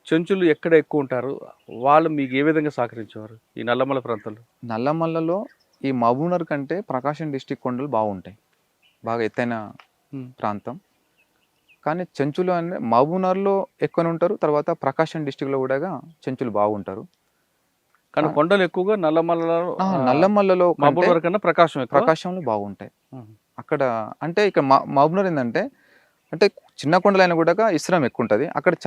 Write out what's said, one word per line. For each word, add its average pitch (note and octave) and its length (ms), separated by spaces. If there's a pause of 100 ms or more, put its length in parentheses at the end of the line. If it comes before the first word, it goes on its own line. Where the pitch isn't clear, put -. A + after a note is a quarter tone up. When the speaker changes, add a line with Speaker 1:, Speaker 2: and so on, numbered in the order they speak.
(140)
Speaker 1:
చెంచులు F3+ 300
ఎక్కడ E3 300
ఎక్కువ D3+ 260
ఉంటారు, B2+ 400 (300)
వాళ్ళు D3 380
మీకు C#3 260
ఏ C3+ 80
విధంగా D3+ 280
సహకరించేవారు A2+ 680 (180)
ఈ A#2 60
నల్లమల్ల B2+ 380
ప్రాంతంలో? A2+ 640
Speaker 2:
నల్లమల్లలో E3 800 (380)
ఈ C3+ 80
మహబూబ్నగర్ C3+ 520
కంటే D3+ 360
ప్రకాశం D3 520
డిస్ట్రిక్ట్ C3+ 300
కొండలు B2+ 240
బాగుంటాయి, G#2+ 520 (640)
బాగా A#2 180
ఎత్తైన A2 500 (420)
Speaker 1:
మ్మ్. B2+ 260
Speaker 2:
ప్రాంతం. A2+ 400 (1040)
కానీ E3 160
చెంచులు E3+ 500
అనే E3+ 260
మహబూబ్నగర్లో F#3 880 (160)
ఎక్కువనే E3 280
ఉంటారు, E3 240
తర్వాత D3+ 360
ప్రకాశం D#3+ 540
డిస్ట్రిక్ట్లో C#3 340
కూడా C3+ 480
చెంచులు C3 440
బాగుంటారు. G#2 560 (1080)
Speaker 1:
కానీ D#3 140
Speaker 2:
ఆ. D3+ 40
Speaker 1:
కొండలు F3 300
ఎక్కువగా F#3 340
నల్లమల్లలో, E3 840
Speaker 2:
ఆ, F#3 40
Speaker 1:
ఆ, D3+ 280
Speaker 2:
నల్లమల్లలో F#3 680
Speaker 1:
మహబూబ్నగర్ D#3 340
Speaker 2:
కంటే E3 100
Speaker 1:
కన్నా F3+ 140
ప్రకాశం E3 440
ఎక్కువ? C#3 180
Speaker 2:
ప్రకాశంలో F3+ 400
బాగుంటాయి. G2+ 500 (240)
Speaker 1:
ఆహా. B2 120 (320)
Speaker 2:
అక్కడ B2 540 (100)
అంటే E3+ 240
ఇక్కడ F3+ 160
మ-, C3+ 220
మహబూబ్నగర్ D#3 420
ఏందంటే, D#3 440 (640)
అంటే E3+ 140
చిన్న - 520
కొండలైనా F#3 360
కూడా E3+ 340
ఇస్రం E3+ 360
ఎక్కువ A#2 200
ఉంటది. A2+ 240
అక్కడ E3+ 260 (120)